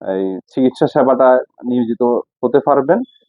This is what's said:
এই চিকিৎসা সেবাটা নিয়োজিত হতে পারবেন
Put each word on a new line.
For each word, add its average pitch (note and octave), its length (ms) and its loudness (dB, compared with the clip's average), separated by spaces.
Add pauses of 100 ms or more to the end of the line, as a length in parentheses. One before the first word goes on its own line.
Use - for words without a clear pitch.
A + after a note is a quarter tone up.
(120)
এই F#2+ 260 -4 (160)
চিকিৎসা C3 320 0
সেবাটা B2+ 520 2 (260)
নিয়োজিত B2 380 -2 (420)
হতে B2 220 2
পারবেন C#3+ 320 2 (300)